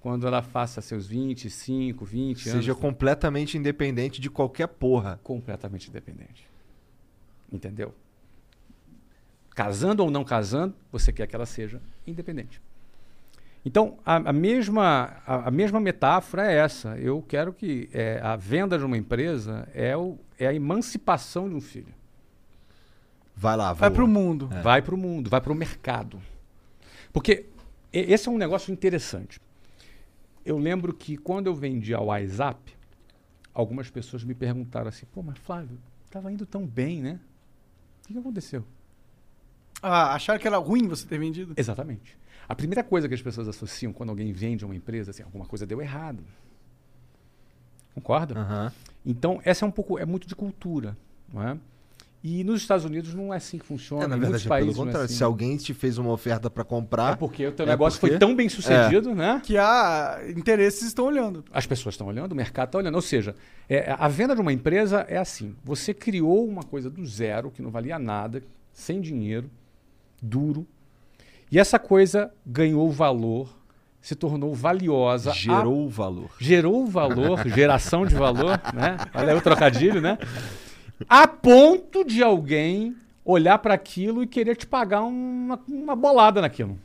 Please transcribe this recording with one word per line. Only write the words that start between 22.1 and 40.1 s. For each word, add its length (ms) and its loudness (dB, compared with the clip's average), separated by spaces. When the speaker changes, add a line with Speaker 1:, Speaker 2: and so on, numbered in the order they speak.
Speaker 2:
Vai 160 0
lá, 160 0
Speaker 3:
Vai 160 4
Speaker 2:
voa. 80 2
Speaker 3:
pro 120 4
mundo. 440 0
Speaker 2:
É. 100 -6
Speaker 1:
Vai 200 4
pro 140 -6
mundo, 340 -6
vai 100 2
pro 140 -4
mercado. 680 -8
Porque 340 0
e-, 200 2
esse 160 2
é 40 -2
um 60 -2
negócio 340 -4
interessante. 680 -4
Eu 140 -2
lembro 340 -2
que 240 -10
quando 300 -6
eu 80 -2
vendi 400 -6
a 60 -4
WhatsApp, 580 -4
algumas 360 -6
pessoas 340 -12
me 100 -8
perguntaram 540 -6
assim, 240 -16
"Pô, 100 -14
mas 160 -14
Flávio, 400 -14
tava 220 -12
indo 140 -10
tão 200 -10
bem, 340 -6
né? 200 -8
O 60 -20
que 60 -16
que 40 -10
aconteceu?" 460 -10
Speaker 3:
Ah, 340 2